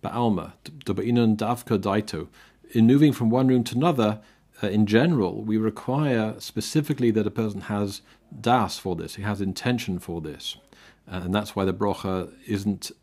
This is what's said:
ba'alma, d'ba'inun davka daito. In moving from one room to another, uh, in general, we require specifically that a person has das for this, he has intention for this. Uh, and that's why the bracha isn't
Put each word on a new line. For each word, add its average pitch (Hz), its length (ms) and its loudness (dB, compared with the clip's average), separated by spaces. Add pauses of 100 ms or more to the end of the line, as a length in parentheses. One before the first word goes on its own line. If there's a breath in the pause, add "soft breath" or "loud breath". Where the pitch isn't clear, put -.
ba'alma, 107 500 -2 (320)
d'ba'inun 110 520 2
davka 113 420 -2
daito. 98 500 -2 (440 soft breath)
In 113 140 6
moving 143 260 8
from 117 180 0
one 131 180 4
room 123 160 4
to 120 100 -8
another, 120 460 2 (420 soft breath)
uh, 104 40 -2
in 104 200 4
general, 107 560 2
we 110 140 -2
require 110 800 -2
specifically 127 720 0
that 107 160 2
a 101 40 -2
person 104 320 -4
has 101 400 -4 (360 soft breath)
das 113 400 2
for 92 180 -4
this, 80 180 -10
he 101 80 -12
has 104 180 -4
intention 98 580 -4
for 85 220 -8
this. 78 360 -12 (540 soft breath)
Uh, 92 140 -6
and 90 100 -2
that's 104 200 -2
why 98 100 0
the 95 80 0
bracha 92 580 -4 (160)
isn't 98 440 -4 (120)